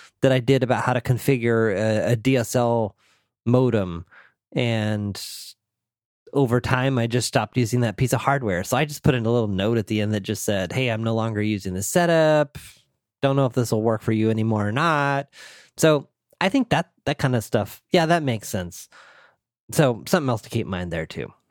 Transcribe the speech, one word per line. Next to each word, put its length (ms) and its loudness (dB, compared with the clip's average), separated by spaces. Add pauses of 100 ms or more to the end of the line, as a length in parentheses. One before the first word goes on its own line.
(220)
that 120 4
I 60 4
did 220 4
about 220 0
how 100 2
to 60 0
configure 720 2
a, 380 0
a 60 2
D 180 0
S 220 -2
L 360 0 (520)
modem, 600 2 (460)
and 640 -2 (1160)
over 260 2
time, 380 0
I 100 0
just 220 -2
stopped 260 -2
using 260 0
that 140 -2
piece 160 0
of 80 0
hardware. 460 0
So 100 -2
I 80 2
just 180 -10
put 140 2
in 100 -2
a 60 0
little 160 2
note 300 0
at 100 -2
the 140 -2
end 120 0
that 100 -2
just 200 -6
said, 300 -2
"Hey, 180 0
I'm 140 -4
no 100 0
longer 260 -2
using 320 -4
this 140 -4
setup. 680 2 (640)
Don't 160 2
know 80 4
if 80 -2
this 180 0
will 100 0
work 200 0
for 100 -2
you 180 2
anymore 380 0
or 60 -4
not." 560 0 (480)
So 320 2 (320)
I 80 2
think 220 0
that, 200 -2 (140)
that 140 -2
kind 140 0
of 120 0
stuff, 360 -4 (120)
yeah, 140 4
that 160 2
makes 260 -4
sense. 400 -8 (840)
So 340 0
something 240 0
else 120 -2
to 80 -20
keep 160 -4
in 60 -8
mind 200 -6
there 140 -6
too. 260 -10 (200)